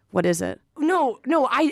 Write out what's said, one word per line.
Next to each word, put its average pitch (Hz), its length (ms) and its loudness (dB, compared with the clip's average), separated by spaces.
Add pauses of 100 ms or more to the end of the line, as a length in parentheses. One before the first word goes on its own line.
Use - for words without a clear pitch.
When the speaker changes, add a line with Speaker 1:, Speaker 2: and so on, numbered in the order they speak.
Speaker 1:
What 180 160 -2
is 175 160 0
it? - 180 -6 (180)
Speaker 2:
No, 302 480 0
no, 285 260 2
I, 294 200 0